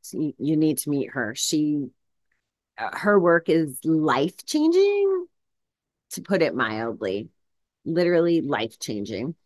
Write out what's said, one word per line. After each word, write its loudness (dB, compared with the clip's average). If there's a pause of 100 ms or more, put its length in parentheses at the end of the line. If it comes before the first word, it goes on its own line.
So -12
you, -4
you 0
need 2
to -8
meet -2
her. -4
She, -2 (880)
uh, -8
her 4
work 4
is 2
life-changing, 2 (840)
to -10
put 0
it 0
mildly, -4 (560)
literally 2
life-changing. -6 (100)